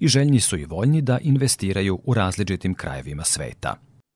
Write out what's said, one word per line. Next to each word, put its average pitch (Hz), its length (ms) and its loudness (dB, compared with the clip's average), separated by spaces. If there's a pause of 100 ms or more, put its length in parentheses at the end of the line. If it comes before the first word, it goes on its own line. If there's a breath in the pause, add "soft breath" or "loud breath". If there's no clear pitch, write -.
i 160 80 2
željni 139 320 4
su 98 180 0
i 73 60 -6
voljni 117 380 0
da 127 200 0
investiraju 98 840 0
u 127 100 0
različitim 92 600 0
krajevima 69 500 -10
sveta. - 520 -4 (400)